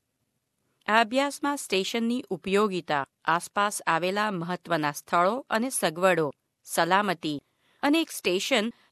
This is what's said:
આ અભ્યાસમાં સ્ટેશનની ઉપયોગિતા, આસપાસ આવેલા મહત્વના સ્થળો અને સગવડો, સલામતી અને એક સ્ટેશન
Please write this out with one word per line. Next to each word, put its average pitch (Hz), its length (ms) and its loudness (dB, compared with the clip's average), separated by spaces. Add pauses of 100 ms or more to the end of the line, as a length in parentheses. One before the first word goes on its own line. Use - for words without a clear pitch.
(880)
આ 214 140 4
અભ્યાસમાં 277 560 0
સ્ટેશનની 233 720 -2
ઉપયોગિતા, 185 760 0 (200)
આસપાસ 202 600 -2
આવેલા 185 440 0
મહત્વના 170 600 -2
સ્થળો 185 580 0
અને 226 200 -2
સગવડો, 170 640 0 (300)
સલામતી 170 760 0 (400)
અને 294 180 4
એક 320 100 -4
સ્ટેશન 214 640 0 (200)